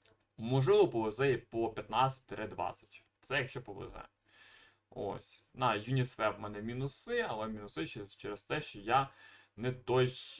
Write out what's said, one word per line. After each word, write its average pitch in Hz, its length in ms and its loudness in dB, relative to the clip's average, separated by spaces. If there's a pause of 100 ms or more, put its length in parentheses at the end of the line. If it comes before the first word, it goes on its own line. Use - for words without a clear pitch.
(380)
Можливо, 135 500 6
повезе 117 440 2
і 113 60 2
по 113 320 -2
п'ятнадцять — 110 800 -2
двадцять. - 540 -8 (180)
Це - 160 -2
якщо 127 240 -4
повезе. 98 460 -12 (840)
Ось. - 640 -8
На 127 200 2
Uniswap 110 640 0
в - 20 -14
мене 104 220 -8
мінуси, 135 680 -4
але 110 180 -4
мінуси 107 400 -8
через, 101 280 -12
через 104 280 -10
те, 147 180 -4
що - 180 -12
я 123 300 2 (460)
не 123 160 -2
той, 127 420 2 (260)